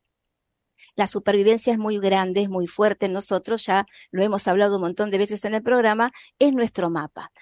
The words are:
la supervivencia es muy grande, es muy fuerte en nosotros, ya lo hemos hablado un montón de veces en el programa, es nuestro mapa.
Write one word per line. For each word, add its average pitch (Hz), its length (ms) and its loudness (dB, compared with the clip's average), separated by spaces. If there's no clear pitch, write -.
la 196 120 0
supervivencia 208 680 2
es 220 60 -2
muy 214 200 -2
grande, 190 420 0
es 202 80 -2
muy 180 180 -2
fuerte 208 380 0
en 190 80 -2
nosotros, 202 520 -4
ya 196 200 2
lo 185 120 0
hemos 202 240 -2
hablado 202 280 2
un 190 60 -2
montón 185 300 -2
de 196 60 0
veces 208 280 -2
en 214 100 -6
el 220 80 -4
programa, 233 480 2
es 285 140 4
nuestro 226 360 -2
mapa. 160 420 -8